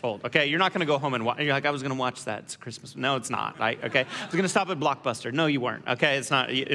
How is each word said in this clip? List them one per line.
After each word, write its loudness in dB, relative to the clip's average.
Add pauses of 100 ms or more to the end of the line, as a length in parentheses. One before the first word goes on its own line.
old, -2
okay? 2
You're 0
not 2
gonna 0
go 4
home -2
and 0
watch, 0
you're 0
like, 0
"I 4
was -4
gonna -2
watch -2
that, -4
it's -14
Christmas." -14
No, 2
it's -4
not, -4
right? 0
Okay? 2
I -8
was -6
gonna 2
stop 2
at -2
Blockbuster. 0
No, 2
you 2
weren't, -4
okay? 2
It's -4
not, 2
you 0